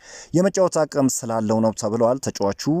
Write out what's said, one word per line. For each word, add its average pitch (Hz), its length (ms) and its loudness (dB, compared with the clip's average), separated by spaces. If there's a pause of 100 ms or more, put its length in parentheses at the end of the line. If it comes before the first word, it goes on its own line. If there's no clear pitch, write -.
(340)
የመጫወት 180 420 2
አቅም 147 340 0
ስላለው 110 500 -2
ነው 110 140 2
ተብሏል። 117 460 0
ተጫዋቹ 101 440 -4 (160)